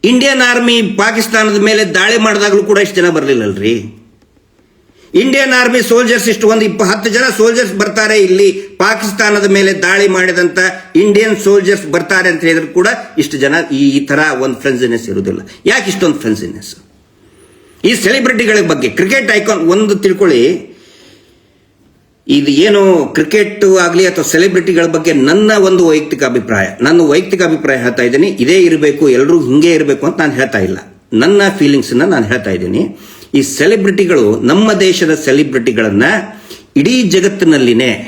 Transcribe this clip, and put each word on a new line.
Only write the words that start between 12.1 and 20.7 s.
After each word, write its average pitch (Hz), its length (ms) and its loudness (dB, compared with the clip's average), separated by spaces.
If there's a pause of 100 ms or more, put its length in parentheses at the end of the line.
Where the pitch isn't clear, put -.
ಅಂತ 165 120 -2
ಹೇಳಿದ್ರು 165 280 -2
ಕೂಡ 180 200 0 (300)
ಇಷ್ಟು 147 200 -2
ಜನ 139 160 0 (180)
ಈ, 135 40 -4
ಈ 139 300 0
ತರ 143 120 -2 (220)
ಒಂದು 131 200 -4
ಫ್ರೆಂಡ್ಸಿನೆಸ್ 120 480 -2
ಇರುವುದಿಲ್ಲ. 95 320 -4 (260)
ಯಾಕೆ 196 240 -2
ಇಷ್ಟೊಂದು 165 280 -2
ಫ್ರೆಂಡ್ಸಿನೆಸ್? - 580 -8 (1080)
ಈ 233 100 2
ಸೆಲೆಬ್ರಿಟಿಗಳ 226 680 0
ಬಗ್ಗೆ, 165 280 -2
ಕ್ರಿಕೆಟ್ 214 440 -2
ಐಕಾನ್ 208 280 -2
ಒಂದು 196 360 0
ತಿಳ್ಕೊಳ್ಳಿ, 175 760 0 (1600)